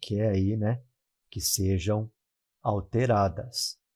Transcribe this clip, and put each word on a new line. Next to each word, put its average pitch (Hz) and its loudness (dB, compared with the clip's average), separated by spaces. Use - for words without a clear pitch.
quer 107 0
aí, 98 2
né, 110 0
que - -10
sejam 101 0
alteradas, 104 0